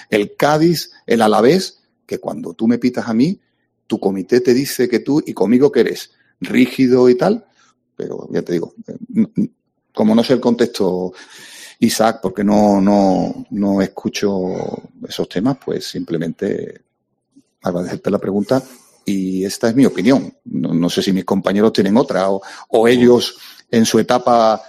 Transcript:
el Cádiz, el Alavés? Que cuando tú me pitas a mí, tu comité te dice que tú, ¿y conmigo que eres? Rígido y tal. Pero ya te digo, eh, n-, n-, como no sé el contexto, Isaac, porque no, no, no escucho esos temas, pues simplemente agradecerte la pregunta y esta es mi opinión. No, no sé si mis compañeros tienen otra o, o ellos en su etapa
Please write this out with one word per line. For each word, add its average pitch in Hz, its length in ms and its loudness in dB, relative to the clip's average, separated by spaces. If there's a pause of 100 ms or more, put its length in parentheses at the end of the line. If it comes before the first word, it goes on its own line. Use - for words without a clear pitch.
el 104 280 -2
Cádiz, 156 540 0 (140)
el 117 160 0
Alavés? 113 600 2 (240)
Que 98 140 -10
cuando - 340 -10
tú 110 140 -6
me 117 100 2
pitas 120 320 -4
a 110 40 -4
mí, 147 260 0 (460)
tu - 140 -4
comité 98 400 0
te 123 140 2
dice 123 340 -2
que 110 120 -2
tú, 139 260 -2
¿y - 80 -10
conmigo 123 380 2
que 120 100 2
eres? - 300 -4 (280)
Rígido 123 680 2
y - 60 6
tal. 208 300 -2 (520)
Pero - 340 -12
ya 87 100 -4
te 85 120 -6
digo, 85 200 -4 (140)
eh, 87 80 -14 (200)
n-, 110 200 2
n-, - 140 -2 (440)
como 110 220 2
no 117 80 4
sé 135 100 0
el 120 60 2
contexto, 95 720 -2 (680)
Isaac, 113 420 0
porque 95 240 -4
no, 104 340 4
no, 95 680 0
no 98 320 -2
escucho 98 600 -4 (680)
esos - 200 -8
temas, 131 360 -2
pues 82 220 -6
simplemente 85 960 -6 (800)
agradecerte 90 480 -6
la 98 100 0
pregunta 104 440 -2 (400)
y 95 400 -4
esta 101 240 -4
es 117 80 0
mi 131 100 6
opinión. 113 480 0 (120)
No, - 280 -4
no 85 160 0
sé - 120 -2
si 98 100 -2
mis 95 140 -2
compañeros 101 480 0
tienen 104 240 2
otra 98 340 0
o, 98 100 -4 (280)
o 113 180 4
ellos 120 500 4 (320)
en 113 160 2
su 113 140 2
etapa 117 680 2